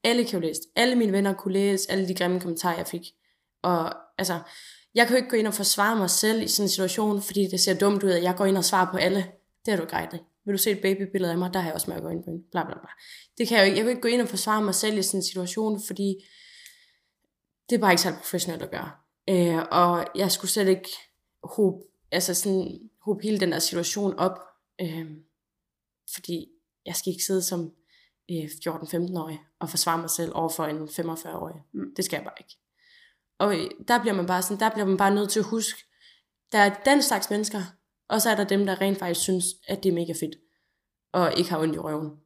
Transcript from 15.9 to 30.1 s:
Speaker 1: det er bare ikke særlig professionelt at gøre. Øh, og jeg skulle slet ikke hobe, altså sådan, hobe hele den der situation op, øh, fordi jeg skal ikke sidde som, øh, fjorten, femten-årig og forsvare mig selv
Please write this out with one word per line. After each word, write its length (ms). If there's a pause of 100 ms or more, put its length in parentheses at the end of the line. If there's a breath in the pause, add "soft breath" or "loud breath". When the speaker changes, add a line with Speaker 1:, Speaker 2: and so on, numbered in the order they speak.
Speaker 1:
det 60
er 40
bare 120
ikke 100
særlig 180
professionelt 440
at 80
gøre. 200 (380)
Øh, 420
og 340 (100)
jeg 160
skulle 200
slet 160
ikke 220 (540)
hobe, 400 (280)
altså 220
sådan, 460 (220)
hobe 220
hele 160
den 120
der 80
situation 600
op, 200 (420)
øh, 300 (1040)
fordi 340 (380)
jeg 100
skal 180
ikke 100
sidde 180
som, 300 (600 soft breath)
øh, 180 (140)
fjorten, 240
femten-årig 520 (200)
og 100
forsvare 280
mig 120
selv 260